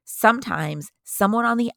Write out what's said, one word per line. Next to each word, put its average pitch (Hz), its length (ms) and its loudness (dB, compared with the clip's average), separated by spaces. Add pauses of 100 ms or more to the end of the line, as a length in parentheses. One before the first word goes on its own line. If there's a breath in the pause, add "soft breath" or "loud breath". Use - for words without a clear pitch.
sometimes 156 880 0 (120)
someone 220 420 0
on 233 120 0
the 233 200 0